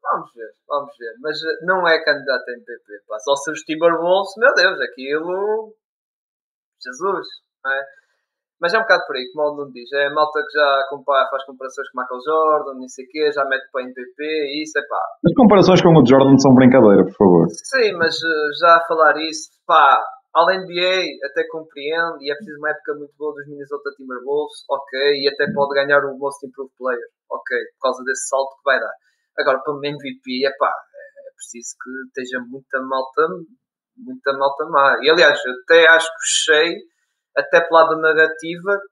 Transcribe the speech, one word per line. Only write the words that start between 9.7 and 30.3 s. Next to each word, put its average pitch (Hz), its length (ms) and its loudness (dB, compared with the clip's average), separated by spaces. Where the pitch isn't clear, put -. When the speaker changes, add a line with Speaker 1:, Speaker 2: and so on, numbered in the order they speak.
Speaker 1:
diz. 120 240 -18
É 143 100 0
a 143 60 -4
malta 151 320 -2
que 151 80 -14
já 139 400 0
compa-, 135 400 0
faz 131 160 -6
comparações 131 420 -12
com 127 80 -10
Michael 123 220 -10
Jordan, 151 580 -2
não 127 100 -14
sei 127 160 -18
o - 40 -20
quê, 151 240 -2
já 139 160 -2
mete 131 240 -4
para 131 100 -6
M 127 140 -12
V 127 40 -14
P 143 80 -18
e 151 400 -6
isso, 151 160 -6
é 147 60 -6
pá. 95 180 -6
Speaker 2:
As - 100 4
comparações 190 460 6
com 170 160 6
o 135 100 8
Jordan 135 300 6
são 135 160 6
brincadeira, 123 560 8
por - 80 -14
favor. 90 320 6
Speaker 1:
Sim, 220 480 -2
mas, 165 180 -2
eh, 156 340 -2
já 170 160 6
a 170 80 0
falar 160 400 4
isso, 156 240 -10
pá, 147 380 4
a 170 180 4
N 185 140 -8
B 175 160 -4
A 180 480 -4
até 160 160 -4
compreendo 160 720 -6
e 139 100 -8
é 143 60 -4
preciso 151 240 -18
uma 151 100 -4
época 151 300 -8
muito 143 160 -18
boa 151 160 -8
dos 143 160 -16
Minnesota 143 480 -12
Timberwolves, 135 720 -8
ok, 139 560 -2
e 139 80 0
até 143 180 -2
pode 143 300 -2
ganhar 143 240 2
o 139 160 -6
Most 139 240 -8
Improved 131 320 -16
Player, 123 320 -8
ok, 123 240 -8
por 127 80 -2
causa 123 160 -6
desse - 240 -8
salto 135 320 -2
que - 80 -4
vai 131 100 2
dar. 113 140 -8
Agora, 131 240 0
para 147 140 -6
o 139 100 -10
M 147 120 -6
V 135 260 -14
P, 127 240 -4